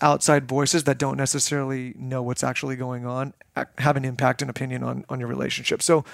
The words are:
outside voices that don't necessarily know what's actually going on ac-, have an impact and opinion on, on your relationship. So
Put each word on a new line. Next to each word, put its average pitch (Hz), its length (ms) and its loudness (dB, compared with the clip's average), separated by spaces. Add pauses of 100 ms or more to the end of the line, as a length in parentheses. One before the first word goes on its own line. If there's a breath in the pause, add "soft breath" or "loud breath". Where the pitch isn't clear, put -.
outside 147 440 4
voices 143 380 2
that 135 140 2
don't 135 180 0
necessarily 135 800 -2
know 127 260 -4
what's 123 220 -2
actually 131 320 -2
going 123 300 -6
on 131 260 -4 (240)
ac-, 139 120 -4 (100)
have 139 180 4
an 135 80 0
impact 127 380 0
and 131 80 -6
opinion 127 320 -6
on, 123 260 -6
on 131 100 -6
your 120 120 -6
relationship. - 500 -2
So 160 340 4